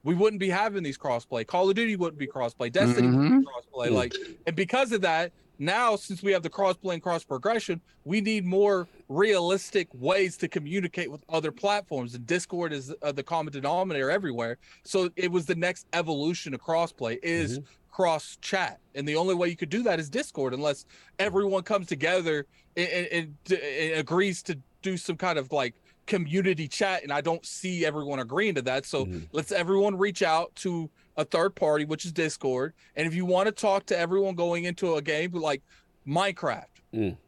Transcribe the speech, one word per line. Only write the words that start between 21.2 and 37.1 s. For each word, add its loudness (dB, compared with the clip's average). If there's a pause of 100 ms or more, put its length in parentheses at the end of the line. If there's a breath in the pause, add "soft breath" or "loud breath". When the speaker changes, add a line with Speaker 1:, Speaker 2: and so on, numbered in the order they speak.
Speaker 1:
comes 0
together 0 (300 soft breath)
and, 0
and, -2 (420)
and, 2
and -2
agrees 0
to -6 (220)
do -2
some -4
kind 0
of, -6
like, 0 (340 soft breath)
community 0
chat, -2
and -6
I 0
don't -2
see -4
everyone -2
agreeing 0
to 0
that. 0
So -2
Speaker 3:
Mm-hmm. -8
Speaker 1:
let's -4
everyone 2
reach -2
out 2
to -4 (280 soft breath)
a 0
third 2
party, 2
which -6
is -8
Discord. -2 (220 soft breath)
And -2
if -4
you 0
wanna 4
talk 0
to 2
everyone 2
going 0
into 0
a 0
game, -2
like -2 (460 soft breath)
Minecraft, -2 (280)
Speaker 3:
Mm. 0 (100)